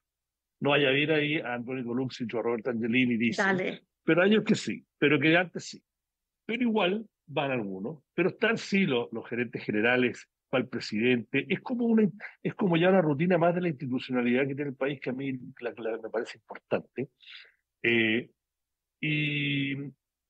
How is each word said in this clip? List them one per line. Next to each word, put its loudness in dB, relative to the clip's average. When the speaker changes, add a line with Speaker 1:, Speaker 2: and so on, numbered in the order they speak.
Speaker 1:
No 0
vaya 4
a 4
ir 2
ahí 0
a -6
Andrónico -6
Luxich -4
o -2
a 0
Roberto -2
Angelini, 2
dicen. 0
Speaker 2:
Dale. -2
Speaker 1:
Pero 4
hay 6
ellos 4
que 4
sí, -6
pero 4
que 4
antes -2
sí. -16
Pero -2
igual 2
van -2
algunos. -4
Pero 2
están 0
sí 0
los, 0
los -8
gerentes -4
generales, 0
va 2
el -2
presidente. -2
Es -2
como -4
una, 4
es -6
como 2
ya 4
una 6
rutina 2
más 4
de -2
la -2
institucionalidad 0
que -6
tiene -6
el -10
país, -4
que -6
a -2
mí -6
la, -8
la, -6
me -10
parece -6
importante. -8
Eh, 2
y, -2